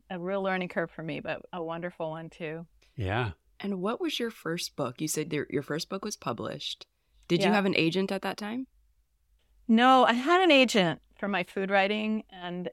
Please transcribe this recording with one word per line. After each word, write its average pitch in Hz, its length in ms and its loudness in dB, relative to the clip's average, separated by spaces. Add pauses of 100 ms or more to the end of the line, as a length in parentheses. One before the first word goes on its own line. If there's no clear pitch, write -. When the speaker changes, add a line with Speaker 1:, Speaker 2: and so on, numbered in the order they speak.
Speaker 1:
a 185 120 -8
real 190 220 -4
learning 185 260 -2
curve 170 220 -4
for - 120 -14
me, 147 180 -6
but - 220 -6 (100)
a 170 100 -8
wonderful 170 480 -6
one 160 200 -10
too. 165 360 -10 (300)
Speaker 2:
Yeah. 104 360 -2 (260)
Speaker 3:
And 196 240 -6
what 220 180 -4
was 330 200 -4
your 233 100 -4
first - 460 -8
book? 120 240 -6
You 156 80 -4
said 156 240 -4
your, 147 180 -4
your 143 120 -2
first 147 260 -6
book 196 160 -8
was 214 120 -8
published. - 680 -8 (420)
Did 175 140 4
you 190 60 4
Speaker 1:
Yeah. 208 80 4
Speaker 3:
have 196 100 2
an 190 100 2
agent 180 360 0
at 196 100 -6
that 196 140 -6
time? 226 300 -8 (1000)
Speaker 1:
No, 247 360 8
I - 100 4
had 302 260 4
an 359 100 6
agent 226 500 6 (160)
for 202 120 -6
my 185 160 -2
food 196 260 -4
writing, 214 600 0
and, 180 420 -8